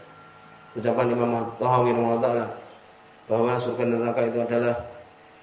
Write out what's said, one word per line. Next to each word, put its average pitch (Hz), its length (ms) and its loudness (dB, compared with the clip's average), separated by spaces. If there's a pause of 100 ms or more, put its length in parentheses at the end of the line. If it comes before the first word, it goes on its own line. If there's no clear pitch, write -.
(760)
ucapan 120 320 0
Imam 120 240 0
At-Tahawi 117 640 2
rahimahullah 117 320 2
taala 117 180 0 (840)
bahwa 117 320 2
surga 123 240 -2
dan 117 160 2
neraka 120 240 0
itu 117 160 -2
adalah 120 320 0 (680)